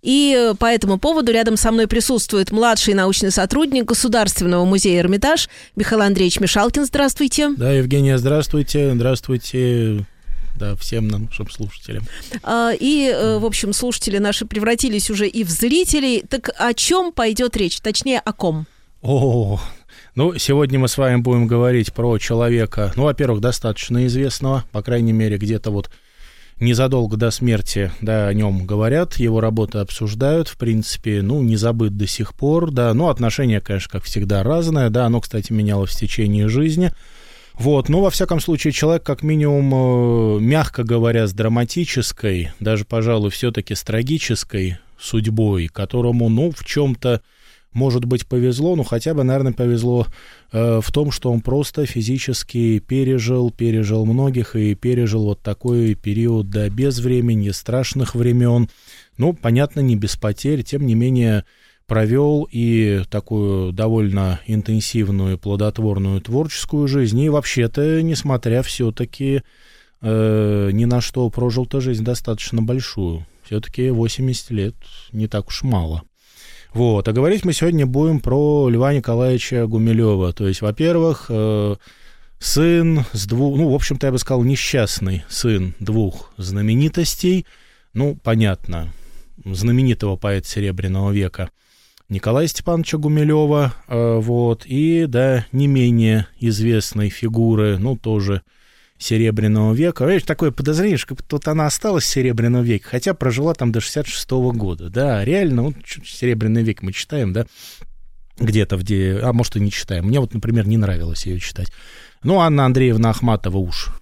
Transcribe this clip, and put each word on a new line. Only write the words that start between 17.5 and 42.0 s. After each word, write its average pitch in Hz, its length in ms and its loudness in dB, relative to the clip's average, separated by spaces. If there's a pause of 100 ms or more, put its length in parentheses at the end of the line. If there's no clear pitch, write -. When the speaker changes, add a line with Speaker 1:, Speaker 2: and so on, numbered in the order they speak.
Speaker 1:
речь? 185 240 -2
Точнее, 240 380 -2
о - 160 -4
ком? 160 320 -2 (380)
Speaker 2:
О, 120 580 2 (540)
ну, 165 240 2
сегодня 139 400 2
мы 131 80 2
с - 100 -2
вами 127 200 2
будем 120 280 2
говорить 120 480 2
про 117 240 0
человека, 113 800 0
ну, 131 80 0
во-первых, 131 360 0
достаточно 120 680 -2
известного, 131 640 -2
по 104 100 -4
крайней 117 320 0
мере, 110 240 0
где-то 107 320 -2
вот 101 220 -4 (680)
незадолго 120 580 2
до 113 120 2
смерти, 101 640 0 (100)
да, 107 260 0
о 101 60 0
нём 98 320 0
говорят, 113 520 0
его 113 220 2
работы 110 380 0
обсуждают, 117 680 -2
в - 100 -14
принципе, 110 640 -2
ну, 127 220 0
не 113 120 2
забыт 110 420 0
до 104 100 -2
сих - 260 -6
пор, 160 380 0
да. 120 240 2
Ну, 160 140 2
отношение, 117 520 0
конечно, 95 300 -6
как - 140 -6
всегда, 101 360 0
разное, 151 480 2
да, 120 160 2
оно, 117 160 2
кстати, 110 320 -6
менялось 104 380 0
в - 80 -2
течение 104 480 0
жизни. 156 440 2 (680)
Вот, 135 300 2
но, 170 120 4
во 190 100 4
всяком 175 280 0
случае, 151 320 0
человек, 156 300 0
как 139 220 -4
минимум, 147 500 2
э, 120 680 2
мягко 131 440 0
говоря, 117 420 2
с 95 80 -4
драматической, 110 1300 -2